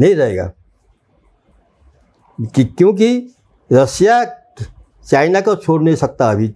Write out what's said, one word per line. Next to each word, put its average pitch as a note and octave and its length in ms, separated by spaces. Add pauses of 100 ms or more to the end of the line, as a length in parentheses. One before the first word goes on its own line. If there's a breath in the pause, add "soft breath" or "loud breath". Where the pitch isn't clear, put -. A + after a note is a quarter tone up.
नहीं F3+ 140
रहेगा। G2 380 (1900)
कि-, A2+ 260 (120)
क्योंकि A3+ 500 (440)
रसिया G3+ 520 (800)
चाइना E3 340
को G3+ 140
छोड़ D#3+ 280
नहीं D#3+ 120
सकता C3 360
अभी, G#2+ 260